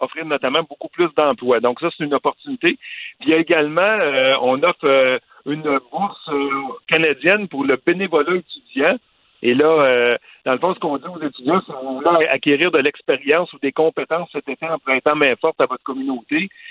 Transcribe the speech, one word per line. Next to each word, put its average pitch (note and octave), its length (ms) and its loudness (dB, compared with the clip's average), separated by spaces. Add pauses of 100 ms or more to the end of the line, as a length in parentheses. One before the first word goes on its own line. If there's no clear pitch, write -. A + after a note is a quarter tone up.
offrir D#3+ 260 -8
notamment D3 420 -2
beaucoup - 200 -14
plus F3 180 -2 (100)
d'emplois. B2+ 440 2
Donc B2 180 -2
ça, E3 180 -4
c'est - 60 -6
une D3 120 -2
opportunité. C#3+ 640 -2 (440)
Puis - 80 -4
il - 20 2
y D#3+ 40 6
a - 40 4
également, D#3+ 440 2
euh, C#3+ 600 2
on B2+ 220 2
offre, - 240 0
euh, C3 300 4 (280)
une D3+ 160 -6 (300)
bourse, F#3 380 -6
euh, C#3+ 200 -2 (380)
canadienne D#3+ 580 0
pour C#3 180 -6
le C3+ 220 2
bénévolat E3+ 480 0
étudiant. E3+ 640 -2 (460)
Et B2 120 2
là, C#3+ 120 4
euh, B2+ 500 4 (280)
dans C3 100 0
le B2+ 40 -4
fond, F3+ 160 0
ce - 60 -14
qu'on D3+ 160 -2
dit C#3 100 -8
aux E3+ 180 -12
étudiants, C#3 440 -2
c'est D#3 40 -14
vous C3 280 -8
voulez E3 260 4
acquérir D3 460 2
de D#3+ 60 4
l'expérience D3 720 0
ou C#3+ 100 -20
des C#3 80 0
compétences D#3+ 640 -2
cet C#3+ 140 -8
été C#3+ 180 -10
en D#3+ 140 -6
prêtant D#3+ 340 0
main C#3+ 260 2
forte D#3+ 200 -2
à C3+ 60 4
votre B2+ 180 -8
communauté, C3+ 640 -6 (220)